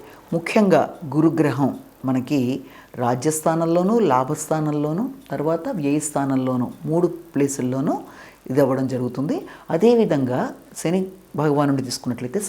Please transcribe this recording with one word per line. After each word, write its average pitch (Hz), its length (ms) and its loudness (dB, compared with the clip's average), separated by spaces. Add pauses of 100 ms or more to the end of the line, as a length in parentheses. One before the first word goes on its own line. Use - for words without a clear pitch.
(360)
ముఖ్యంగా 170 480 4 (320)
గురుగ్రహం 147 560 2 (360)
మనకి 131 300 0 (640)
రాజ్యస్థానంలోను, 165 920 2 (180)
లాభస్థానంలోను, 151 920 0 (260)
తర్వాత 160 360 -2 (160)
వ్యయ 143 260 0
స్థానంలోను, 131 580 0 (240)
మూడు 175 180 2 (260)
ప్లేసుల్లోనూ 135 600 -2 (560)
ఇది 131 140 2
అవ్వడం 131 300 2
జరుగుతుంది. 131 420 -4 (400)
అదేవిధంగా 170 640 4 (400)
శని 175 200 0 (420)
భగవానుడి 143 460 2
తీసుకున్నట్లయితే 123 600 -6